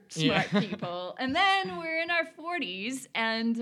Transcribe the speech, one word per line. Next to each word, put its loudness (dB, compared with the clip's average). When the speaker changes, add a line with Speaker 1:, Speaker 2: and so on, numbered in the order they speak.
Speaker 1:
Yeah. 4
Speaker 2:
smart 2
Speaker 1:
<laughs> -2
Speaker 2:
people. -6
And -2
then 4
we're -2
in -4
our 2
forties, -6
and 0